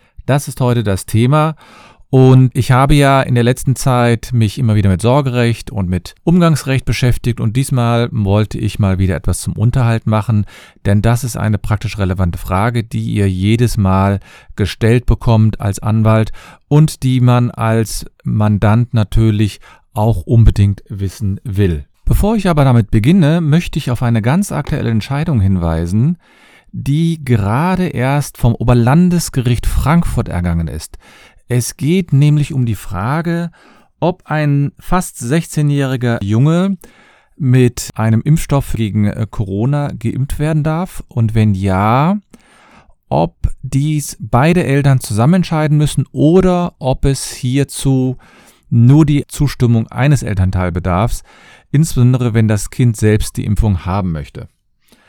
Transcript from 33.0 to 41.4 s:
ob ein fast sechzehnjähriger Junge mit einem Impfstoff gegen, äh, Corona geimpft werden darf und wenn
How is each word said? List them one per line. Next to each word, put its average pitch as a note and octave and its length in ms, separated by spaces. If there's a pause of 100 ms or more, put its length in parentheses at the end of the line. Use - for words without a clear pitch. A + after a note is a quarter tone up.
ob E3+ 240
ein C#3+ 540
fast - 400
sechzehnjähriger C3+ 1040
Junge D#3+ 560 (580)
mit B2+ 600
einem A2+ 260
Impfstoff D3 500
gegen, G#2+ 320
äh, G#2 260
Corona A#2 580
geimpft A#2 500
werden D3+ 260
darf D#3+ 420
und A2+ 280
wenn G#2+ 200